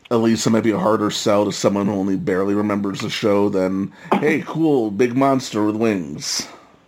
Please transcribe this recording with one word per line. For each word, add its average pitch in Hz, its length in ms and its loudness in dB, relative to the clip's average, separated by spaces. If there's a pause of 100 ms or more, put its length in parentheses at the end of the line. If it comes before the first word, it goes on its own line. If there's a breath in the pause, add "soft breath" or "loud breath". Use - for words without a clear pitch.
Elisa 113 400 2
might 110 140 2
be 113 80 2
a 98 80 0
harder 104 320 2
sell 104 320 0
to 101 80 0
someone 101 360 0
who 104 60 -2
only 98 220 -2
barely 95 380 -2
remembers 101 480 -2
the 107 80 -6
show 101 400 2
than, 95 420 -2 (220 loud breath)
"Hey, 156 320 0
cool, 143 460 2
big 117 240 2
monster 131 500 2
with 107 100 0
wings." 98 720 -2 (400 loud breath)